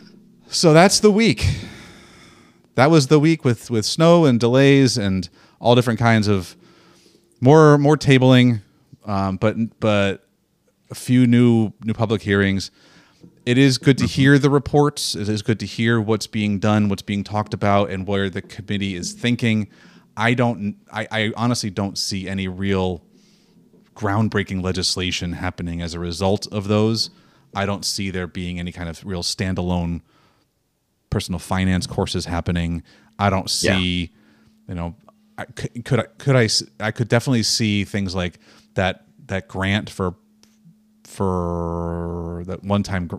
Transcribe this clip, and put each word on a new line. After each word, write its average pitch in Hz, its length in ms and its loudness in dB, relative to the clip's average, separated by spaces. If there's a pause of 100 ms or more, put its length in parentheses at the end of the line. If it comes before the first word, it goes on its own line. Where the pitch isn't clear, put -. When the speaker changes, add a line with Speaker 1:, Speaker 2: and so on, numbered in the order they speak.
(460)
Speaker 1:
So - 260 2
that's 175 280 6
the 208 100 6
week. 208 340 2 (1300)
That 127 120 4
was 151 200 4
the 156 100 6
week 156 260 2
with, 120 240 -2
with 113 160 -2
snow 165 420 4
and 120 120 4
delays 135 580 4
and 95 320 -2 (300)
all 120 160 4
different 120 240 2
kinds 113 300 2
of 95 260 0 (840)
more, 147 380 8
more 147 180 4
tabling, 127 640 4 (460)
um, 98 320 -2
but, 110 180 0 (240)
but 101 440 0 (680)
a - 20 -16
few 127 320 2
new, 120 460 4 (100)
new 110 120 -4
public 110 280 -2
hearings. 98 480 0 (720)
It 123 140 0
is 135 180 4
good 135 220 2
to 123 60 -2
Speaker 2:
Mm-hmm. - 160 -2
Speaker 1:
hear 139 180 6
the 135 120 0
reports. 147 680 -2
It 101 120 -6
is 107 140 -4
good 107 160 -2
to 101 80 -10
hear 117 340 -2
what's 107 280 -2
being 104 320 -2
done, 107 280 2
what's 98 140 -4
being 101 220 -6
talked 104 300 -6
about, 101 360 0
and 95 160 -8
where 98 240 -2
the 98 120 -8
committee 98 520 -6
is 87 200 -10
thinking. 117 520 -2 (500)
I 117 180 0
don't, 110 420 -2 (160)
I, 110 180 -8
I 110 260 -2
honestly 117 340 -2
don't 95 280 -6
see 92 300 -6
any 95 180 -4
real 92 560 -2 (920)
groundbreaking 101 680 -2
legislation 90 720 -4
happening 85 480 -8
as 85 100 -8
a 85 80 -10
result 92 500 -2
of 104 160 -6
those. 107 440 0 (440)
I 98 120 -2
don't 101 180 -4
see 98 260 -6
there 90 160 -6
being 90 320 -8
any 87 140 -8
kind 87 160 -10
of 82 160 -14
real 87 180 -8
standalone 87 800 -4 (1120)
personal 92 280 -4
finance 92 480 -2
courses 92 380 -4
happening. 85 580 -4 (360)
I 101 100 2
don't 95 160 0 (180)
Speaker 2:
Yeah. 101 140 2
Speaker 1:
see, 90 360 -2 (540)
you 92 80 -12
know, 85 200 -8 (420)
I, - 80 -14 (140)
c-, - 240 -10
could 113 180 -2
I, - 40 -2 (120)
could 139 200 0
I 120 80 4
s-, - 180 0 (180)
I 107 100 -4
could 107 180 -4
definitely 120 340 0
see 104 420 0
things 95 300 -4
like 90 240 -6 (380)
that, 92 280 -2 (220)
that 95 220 -6
grant 98 420 -4
for, 90 240 -4 (1160)
for 85 1120 -6
that 92 180 -12
one-time 98 420 -2
gr-, 82 120 -10